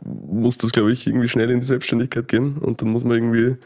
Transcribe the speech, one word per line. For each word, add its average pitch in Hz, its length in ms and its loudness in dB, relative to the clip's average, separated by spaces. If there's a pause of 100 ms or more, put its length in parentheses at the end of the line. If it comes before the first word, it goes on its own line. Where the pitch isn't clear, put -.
muss 113 540 -2
das, 113 140 -2
glaub 107 160 4
ich, 123 180 0
irgendwie 120 220 0
schnell 117 220 0
in 123 100 2
die 123 60 -6
Selbstständigkeit 123 600 -2
gehen. 139 300 0
Und - 240 -4
dann 110 80 0
muss 120 120 0
man 120 140 2
irgendwie, 117 500 2